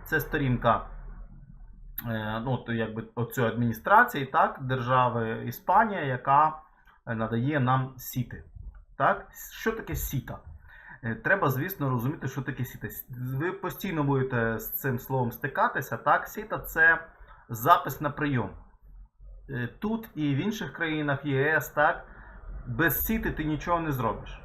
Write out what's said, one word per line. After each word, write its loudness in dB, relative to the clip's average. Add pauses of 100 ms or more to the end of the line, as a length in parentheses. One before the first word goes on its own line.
Це 0
сторінка, 2 (1160)
е, -4
ну, -2
от, -4
якби, -2 (120)
оцю 0
адміністрації, 4
так, 2
держави 2
Іспанія, 2
яка, 2 (420)
е, -4
надає 0
нам 2
сіти. -8 (540)
Так? 2 (240)
Що -4
таке -6
сіта? -6 (640)
Е, -4
треба, 2
звісно, -2
розуміти, -2
що -6
таке -4
сіта. -12
С-, -12 (320)
ви -2
постійно -4
будете 2
з -10
цим -2
словом -2
стикатися, -2
так? 2
Сіта — -8
це 4 (420)
запис 2
на 0
прийом. 0 (1000)
Е, -4 (100)
тут -4
і 2
в 2
інших -2
країнах -2
Є 2
Е 4
С, -2
так, 2 (600)
без 2
сіти 0
ти -4
нічого 0
не -2
зробиш. -4